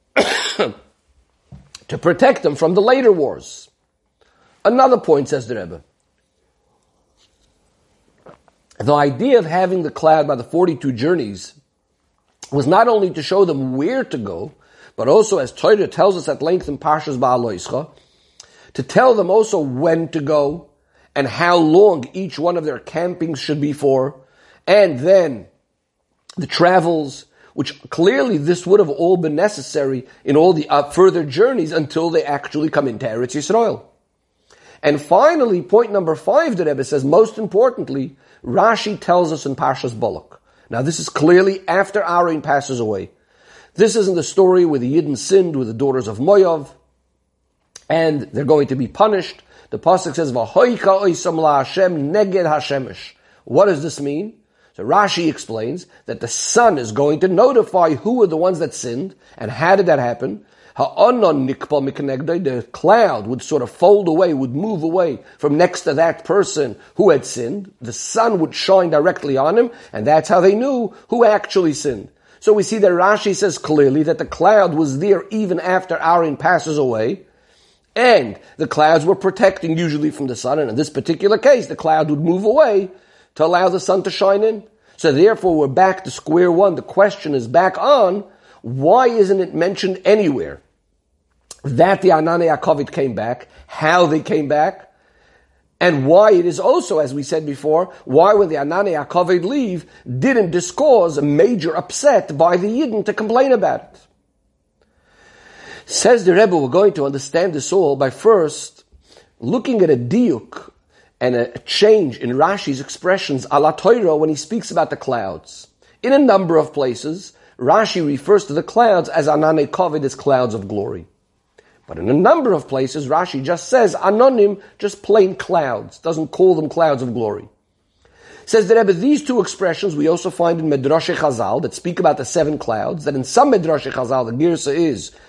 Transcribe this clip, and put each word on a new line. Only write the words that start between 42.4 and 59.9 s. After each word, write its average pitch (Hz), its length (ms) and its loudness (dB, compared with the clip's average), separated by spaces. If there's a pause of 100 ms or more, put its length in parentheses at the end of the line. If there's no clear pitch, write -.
passes 135 380 -2
away. 101 320 -6 (640)
This 214 240 2
is 196 100 0
in 190 80 0
the 160 80 -2
story 185 400 2
where 151 160 0
the 127 160 -2
Yidden 147 220 -2
sinned 180 400 0
with 127 100 -4
the 110 60 -8
daughters 131 340 -2
of 110 120 -8
Moav, 170 500 2 (1200)
and 156 320 0
they're 135 240 -8
going 147 220 2
to 127 100 -4
be 117 100 -4
punished. 202 540 -2 (280)
The - 100 -8
Pasuk 175 360 0
says, 147 180 -2
"V'hoika 190 680 2
oisam 170 360 -2
la 151 220 2
Hashem 156 520 -2
neged 190 340 0
hashemesh." 143 680 -6 (320)
What 165 220 4
does 156 140 0
this 151 200 -8
mean? 156 320 -6 (400)
So 92 120 -12
Rashi 175 440 0
explains 120 560 -8 (200)
that 117 160 -10
the 117 60 -8
sun 208 500 0
is 117 140 -6
going 147 300 0
to 185 60 2
notify 185 680 2
who 220 200 -2
were 220 120 4
the 156 100 -2
ones 175 220 0
that 160 140 -6
sinned, 131 420 -10 (220)
and 110 140 -8
how 165 240 0
did 196 120 2
that 151 120 4